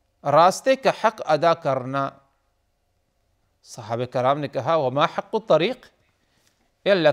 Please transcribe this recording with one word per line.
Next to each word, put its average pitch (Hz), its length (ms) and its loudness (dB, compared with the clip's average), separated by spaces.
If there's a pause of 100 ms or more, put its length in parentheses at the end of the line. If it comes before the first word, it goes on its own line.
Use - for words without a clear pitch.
(240)
راستے 170 520 2
کا 202 160 -2 (120)
حق 220 220 -2
ادا 156 280 2
کرنا۔ 135 560 -4 (1500)
صحابہ 117 420 -8
کرام 131 340 0
نے 143 80 -8
کہا، 139 280 -4
"وما 139 300 0
حق - 300 -6
الطریق؟" 185 520 0 (960)
اے 190 80 2
اللہ 165 220 4